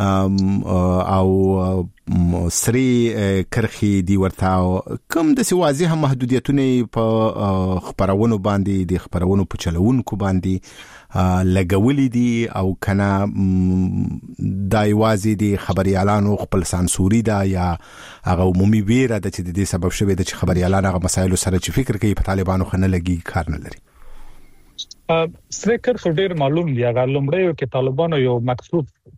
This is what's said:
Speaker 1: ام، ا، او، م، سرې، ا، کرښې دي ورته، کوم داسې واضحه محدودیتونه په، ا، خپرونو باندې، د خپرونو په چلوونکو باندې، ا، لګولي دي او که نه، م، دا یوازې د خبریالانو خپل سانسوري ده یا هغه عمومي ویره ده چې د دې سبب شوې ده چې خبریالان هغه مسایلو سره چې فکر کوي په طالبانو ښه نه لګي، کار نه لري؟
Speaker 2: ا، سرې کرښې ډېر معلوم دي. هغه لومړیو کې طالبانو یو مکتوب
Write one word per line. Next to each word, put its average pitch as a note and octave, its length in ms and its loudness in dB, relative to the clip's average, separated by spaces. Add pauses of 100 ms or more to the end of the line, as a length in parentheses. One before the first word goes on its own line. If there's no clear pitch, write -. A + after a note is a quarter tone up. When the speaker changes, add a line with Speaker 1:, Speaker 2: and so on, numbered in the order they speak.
Speaker 1:
ام، G2 360 2 (300)
ا، F#2 500 0
او، F#2+ 420 4 (500)
م، F2 400 2
سرې، A#2+ 680 2
ا، G2 260 0
کرښې G#2 600 0
دي G2 140 2
ورته، F#2 640 0 (300)
کوم D#4+ 240 2
داسې B3 180 0
واضحه E3 420 2
محدودیتونه C3 880 0
په، A2 520 0
ا، F#2+ 420 0
خپرونو G2+ 600 0
باندې، G2 460 0
د F#2 120 -2
خپرونو F#2 480 0
په - 120 -10
چلوونکو G2+ 600 0
باندې، F#2+ 420 0 (560)
ا، F#2 280 2
لګولي G2 680 2
دي A#2+ 380 0
او F#2+ 280 -2
که - 180 -4
نه، G2+ 320 2
م، F#2 960 0 (480)
دا G#2+ 180 2
یوازې G#2+ 420 2
د G#2 280 0
خبریالانو G2 800 0
خپل G2 260 -2
سانسوري F#2 600 0
ده G2+ 220 0
یا F2+ 340 -2 (460)
هغه F2+ 180 0
عمومي F#2+ 380 4
ویره A2+ 380 2
ده F#2+ 120 -6
چې - 100 -10
د F2 120 -6
دې G2 100 -2
سبب F2+ 260 -2
شوې G2 260 0
ده F2+ 100 0
چې - 100 -10
خبریالان F2+ 500 0
هغه F#2 200 0
مسایلو F#2 320 0
سره F#2 220 0
چې - 120 -6
فکر A2 260 -2
کوي G2+ 180 0
په - 80 -2
طالبانو F#2+ 420 0
ښه - 120 -8
نه F#2 100 2
لګي، F#2 380 0
کار E2+ 240 -4
نه D2+ 80 -4
لري؟ - 340 -16 (1200)
Speaker 2:
ا، E3 160 0 (260)
سرې A3+ 240 0
کرښې A3+ 340 -2
ډېر F3+ 240 0
معلوم D3+ 400 0
دي. A#2+ 100 0
هغه A#2+ 220 2
لومړیو D3 460 0
کې C#3 200 -6
طالبانو C#3 460 0
یو B2 220 2
مکتوب B2+ 460 -2 (320)